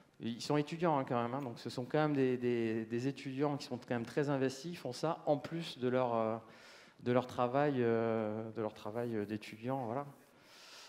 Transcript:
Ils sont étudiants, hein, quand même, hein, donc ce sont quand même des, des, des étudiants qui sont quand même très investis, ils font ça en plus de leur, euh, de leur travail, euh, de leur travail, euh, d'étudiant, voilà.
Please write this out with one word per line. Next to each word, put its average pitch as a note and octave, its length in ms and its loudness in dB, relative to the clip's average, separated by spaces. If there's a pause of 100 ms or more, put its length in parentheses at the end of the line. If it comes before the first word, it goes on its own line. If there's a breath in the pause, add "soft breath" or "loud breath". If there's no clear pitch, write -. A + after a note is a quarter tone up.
(200 loud breath)
Ils A2+ 200 -4
sont D3 160 2
étudiants, D#3 420 2
hein, C3 80 0
quand A#2+ 140 0
même, A#2+ 140 -2
hein, C#3+ 80 -4
donc A#2 160 -8
ce - 100 -8
sont B2 160 -4
quand D3+ 140 0
même D3+ 160 4
des, B2+ 240 4
des, A2+ 480 0
des A#2+ 200 -2
étudiants C#3 500 -2
qui C3+ 100 -6
sont B2 100 -6
quand - 180 -4
même A#2 120 -2
très D3 240 0
investis, C3+ 420 0
ils E3 40 -8
font B2 180 -6
ça D#3 320 0
en D3+ 100 6
plus E3 420 -6
de B2 100 2
leur, B2 260 4
euh, A2+ 220 2 (640 loud breath)
de A#2+ 120 2
leur B2 140 4
travail, C3+ 520 2
euh, A2+ 760 2
de A2+ 100 -4
leur G#2+ 100 -2
travail, A#2 420 -4
euh, G#2 120 0
d'étudiant, A2 580 -4
voilà. C3 220 -4 (840 loud breath)